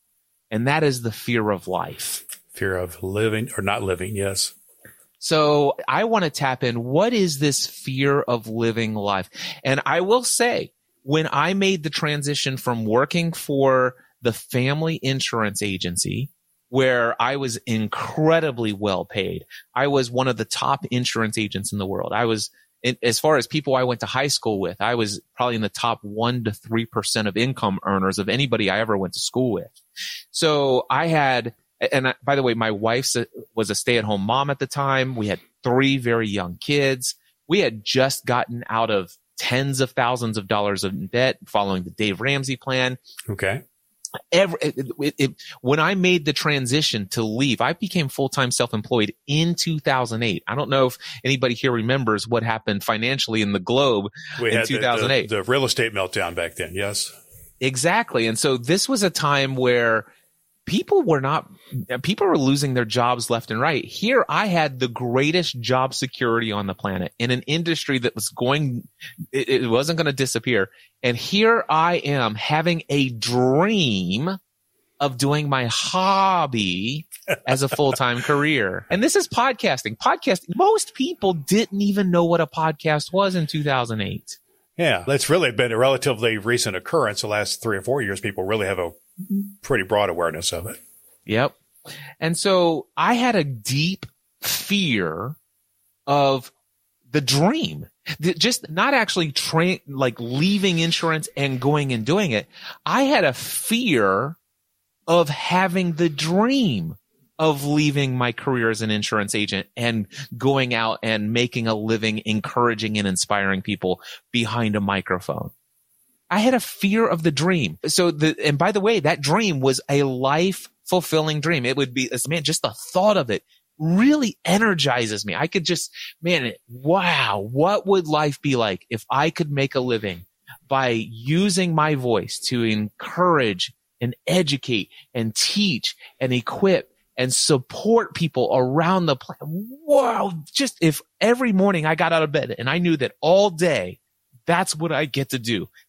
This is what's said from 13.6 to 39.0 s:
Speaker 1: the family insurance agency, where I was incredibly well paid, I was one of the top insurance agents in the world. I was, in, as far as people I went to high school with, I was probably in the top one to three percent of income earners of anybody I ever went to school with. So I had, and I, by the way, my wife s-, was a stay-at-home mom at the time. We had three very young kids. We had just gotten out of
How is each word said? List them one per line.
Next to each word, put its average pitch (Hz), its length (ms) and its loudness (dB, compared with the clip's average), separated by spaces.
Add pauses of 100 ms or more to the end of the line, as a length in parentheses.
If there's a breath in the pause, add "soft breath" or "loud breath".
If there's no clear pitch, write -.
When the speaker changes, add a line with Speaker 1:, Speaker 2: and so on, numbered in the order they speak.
Speaker 1:
the 117 120 2
family 143 680 -2
insurance 120 600 -2
agency, 95 720 -4 (380)
where 123 520 2
I 127 140 0
was 131 220 -4
incredibly 120 1120 0
well 98 320 -2
paid, 92 400 -6 (320 loud breath)
I 131 120 2
was 135 220 2
one 127 200 0
of 117 80 -2
the 110 80 -2
top - 440 -2
insurance 117 480 -2
agents 98 360 -4
in 104 60 -2
the 95 60 -2
world. 95 280 -4
I 110 100 2
was, 113 260 -2 (320 soft breath)
in, 123 220 -2
as 117 160 2
far 156 160 4
as 120 100 2
people 147 300 -2
I 127 80 2
went 123 160 -2
to 113 60 -2
high 135 240 -2
school 110 280 0
with, 92 220 -4
I 113 160 0
was 104 240 -2 (160)
probably 123 200 0
in 110 60 -2
the 107 60 -2
top 117 340 -2
one 113 440 -2
to 104 80 -2
three 113 320 -4
percent 107 420 -2
of 92 80 -4
income 113 480 0
earners 95 360 0
of 98 100 -2
anybody 117 400 0
I 95 100 0
ever 110 180 0
went 92 180 -4
to - 40 -8
school 127 320 -2
with. 90 180 -4 (600 loud breath)
So 143 600 2
I 143 180 2
had, 131 480 2 (360)
and 131 160 2
I, 127 160 0
by 139 140 2
the 135 60 0
way, 123 100 2
my 113 180 0
wife 113 460 0
s-, 113 80 -2 (280)
was 110 160 -2
a 101 60 -2
stay-at-home 107 460 0
mom 127 280 0
at 139 100 -4
the 135 60 -2
time. 131 520 -2
We 107 100 -2
had 95 140 -4 (240)
three 135 320 2
very 117 320 0
young 90 260 -4
kids. 135 600 -2 (340 soft breath)
We 185 100 4
had 113 240 0
just 131 420 0
gotten 120 440 -2
out 113 200 0
of 98 220 0 (260)